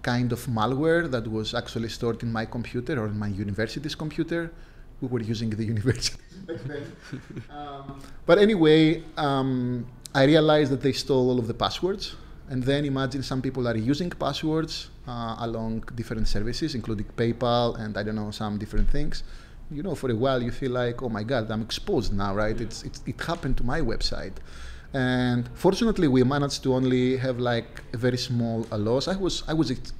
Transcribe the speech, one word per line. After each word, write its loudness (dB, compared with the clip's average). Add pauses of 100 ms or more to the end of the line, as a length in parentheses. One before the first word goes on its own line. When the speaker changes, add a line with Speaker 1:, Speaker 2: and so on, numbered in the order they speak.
Speaker 1:
kind 0
of -2
malware 2
that -2
was -4
actually -4
stored -2
in -2
my -2
computer -4
or -2
in -4
my -2
university's -4
computer. -4 (480)
We -4
were -2
using -2
the -2
<laughs> -2
university 0 (240)
back -8
then. -8 (580)
Um, -12 (260)
but 8
anyway, 8 (140)
um, 0 (280)
I 6
realized 8
that 0
they 2
stole 2
all 2
of -2
the -2
passwords. -2 (320)
And -4
then 2
imagine -2
some -2
people -2
are 0
using 0
passwords, -2 (180)
uh, -6
along -4 (100)
different 0
services, 2
including -4
PayPal 2
and, -6
I -2
don't -4
know, -4
some -4
different 4
things. 4 (480)
You -8
know, -4
for -2
a 2
while 2
you -2
feel -4
like, -2
"Oh -4
my -2
God, 0
I'm -2
exposed -2
now," 0
right? 0
Speaker 2:
Yeah. -4
Speaker 1:
It's, -10
it's, -12
it -8
happened 0
to 2
my 2
website. -2 (580)
And 2
fortunately, 2
we 6
managed 0
to 2
only 2
have, -2
like, -2 (100)
a -6
very 2
small, 0
uh, -2
loss. 2
I 0
was, -2
I -2
was 2
a 0 (240)